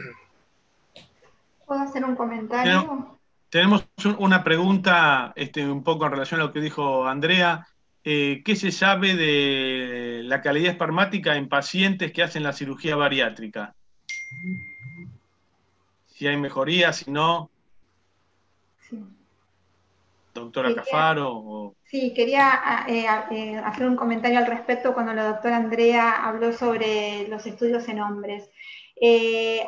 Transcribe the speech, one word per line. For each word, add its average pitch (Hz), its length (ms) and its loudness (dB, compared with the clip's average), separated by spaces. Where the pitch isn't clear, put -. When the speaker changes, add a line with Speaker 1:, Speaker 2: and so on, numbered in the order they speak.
Speaker 1:
¿Puedo 277 140 -4
hacer 269 240 -4
un 254 100 -2
comentario? 233 480 -4
Speaker 2:
Tenemos, 277 260 -6
tenemos 196 380 4
un, 208 160 2
una 190 240 4
pregunta, 170 920 4
este, 143 340 -4
un 139 140 -4
poco 156 220 0
en 143 80 0
relación 139 260 -2
a 156 60 2
lo 143 80 -4
que 151 80 -4
dijo 143 480 -2
Andrea. 165 580 2
Eh, 143 400 0
¿qué 208 100 2
se 190 160 -2
sabe 190 460 2
de 131 1080 0
la 131 200 -2
calidad 151 280 2
espermática 175 640 0
en 143 140 -2
pacientes 180 640 0
que 165 100 0
hacen 165 220 -2
la 143 80 -2
cirugía 143 420 -6
bariátrica? 113 800 -2
Si - 220 -6
hay 143 80 0
mejoría, 147 560 0
si - 180 -10
no. 160 400 0
Speaker 1:
Sí. 214 160 -14
Speaker 2:
Doctora 120 340 -4
Speaker 1:
Quería 117 160 -2
Speaker 2:
Cafaro, 151 500 2
o 107 400 -12
Speaker 1:
Sí, 262 300 -4
quería, 269 400 4
ah, 247 340 -2
eh, 226 180 -2
ah, 220 240 0
eh, 220 280 -6
hacer 220 280 -4
un 247 100 2
comentario 233 420 0
al 233 80 4
respecto 240 480 -2
cuando 226 180 -2
la 220 120 -2
doctora 214 340 0
Andrea 233 640 2
habló 226 300 -2
sobre 214 720 -2
los 214 160 -8
estudios 233 440 -2
en 214 120 -6
hombres. 208 480 -8
Eh, 226 680 4